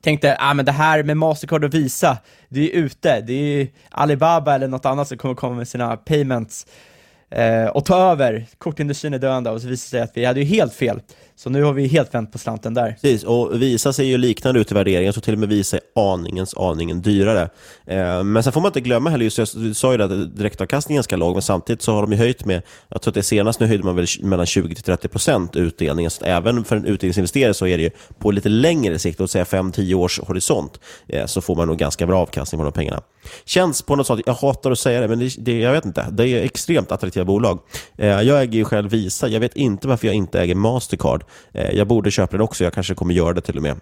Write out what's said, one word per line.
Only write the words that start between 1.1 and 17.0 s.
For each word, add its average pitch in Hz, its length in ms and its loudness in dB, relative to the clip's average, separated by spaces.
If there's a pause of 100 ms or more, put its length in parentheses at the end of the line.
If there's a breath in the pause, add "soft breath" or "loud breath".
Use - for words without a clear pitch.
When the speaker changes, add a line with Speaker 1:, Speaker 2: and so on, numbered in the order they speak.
Speaker 1:
Mastercard 156 480 0
och 143 100 -2
Visa, 143 440 2 (300 soft breath)
det 131 120 -4
är 165 200 2
ute. 139 400 0
Det 113 140 -8
är 143 340 0 (220 soft breath)
Alibaba 147 640 2
eller 135 140 0
något 131 180 -4
annat 139 220 -2
som 135 100 -10
kommer 131 160 -4
komma 123 220 -6
med 120 120 -8
sina 120 280 -4
payments, 131 720 -2 (640 soft breath)
eh, 113 360 2
och 143 180 -2
ta 185 120 4
över. 139 500 2 (120)
Kortindustrin 147 560 -6
är 127 40 -4
döende." 127 320 -2
Och 113 120 -6
så 123 60 -10
visar 123 160 -8
det - 60 -16
sig 123 100 -2
att 117 160 -6
vi 120 80 -2
hade 127 160 0
ju 143 60 2
helt 147 280 2
fel. 117 260 -2 (360 soft breath)
Så - 140 -10
nu 139 120 2
har 147 100 4
vi 135 140 0
helt 143 280 2
vänt 113 180 -4
på - 60 -12
slanten 110 360 -6
där. 117 160 0
Speaker 2:
Precis, 113 340 2
och 117 380 0
Visa 131 300 2
ser 139 120 0
ju 127 140 2
liknande 123 420 2
ut 104 100 0
i 98 40 -2
värderingen, 95 380 2
så 107 80 -4
till 110 120 -2
och 107 80 0
med 104 80 0
Visa 104 280 0
är - 60 -4 (140)
aningens, 92 580 0
aningen 85 480 -2